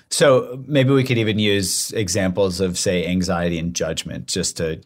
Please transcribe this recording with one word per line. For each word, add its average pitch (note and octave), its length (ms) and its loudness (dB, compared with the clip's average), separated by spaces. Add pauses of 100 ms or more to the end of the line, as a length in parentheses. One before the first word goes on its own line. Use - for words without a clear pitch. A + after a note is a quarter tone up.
So C3 580 2
maybe C3+ 240 4
we C3+ 120 6
could B2+ 140 0
even G#2+ 200 0
use G2+ 540 0
examples F#2+ 680 -2
of, F2+ 160 0
say, F2+ 280 0
anxiety F2 540 -2
and E2+ 140 -4
judgment, D#2+ 540 -8
just - 300 -4
to E2 280 -4